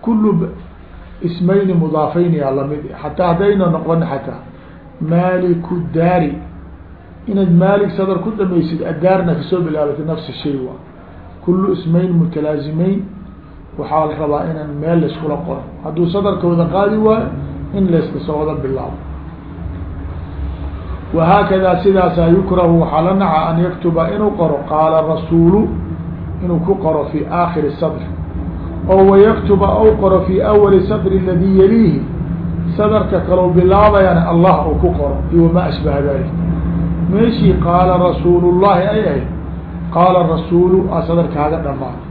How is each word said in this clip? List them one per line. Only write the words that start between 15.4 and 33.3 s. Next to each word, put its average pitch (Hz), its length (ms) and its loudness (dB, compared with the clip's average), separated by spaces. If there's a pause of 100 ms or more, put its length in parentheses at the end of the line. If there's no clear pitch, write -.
qoro. - 160 -8 (220)
Hadduu 160 260 -2
sadarka 196 360 -2
wada 170 200 2
qaadi 202 300 0
waayo, 214 320 2 (480)
in 196 160 0
layska 147 340 -2
soo 151 140 -4
wada 151 200 -4
bilaabo. 131 380 -6 (2250)
Wahaakada, 185 680 2
sidaasaa 175 460 2
yukrahu, 175 520 4
waxaa 156 220 0
la 185 120 0
naca 165 340 0
an 165 140 -2
yaktuba, 170 500 -2
inuu 208 180 0
qoro 156 280 -2 (100)
qaala 160 340 2
rasuulu, 165 680 2 (760)
inuu 175 160 -2
ku 190 140 0
qoro 156 380 -2
fi 151 180 -4
aakhiri 170 400 -2 (100)
sadr, 127 220 -4 (880)
oo 190 200 8
wayaktuba, 196 580 4 (120)
ou 220 160 4
qoro 190 300 2
fi 185 160 0
awali 208 440 4
sadri 190 320 0
alladii 185 420 2
yaliihi, 202 420 4 (760)
sadarka 208 440 2
kalou 180 300 2